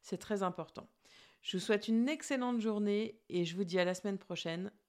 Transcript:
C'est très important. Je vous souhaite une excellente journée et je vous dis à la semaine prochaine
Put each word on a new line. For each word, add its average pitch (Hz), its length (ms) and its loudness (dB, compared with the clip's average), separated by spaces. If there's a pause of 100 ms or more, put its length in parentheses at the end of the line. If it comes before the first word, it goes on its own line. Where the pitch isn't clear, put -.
C'est - 160 -6
très 202 240 -2
important. 175 460 -6 (520)
Je - 160 -4
vous 180 60 0
souhaite 208 260 2
une 226 200 4
excellente 247 520 0
journée 208 580 0 (120)
et 175 140 2
je 170 120 -4
vous 196 80 0
dis 180 140 0
à 180 60 6
la 180 100 2
semaine 196 240 -4
prochaine 175 540 -6 (160)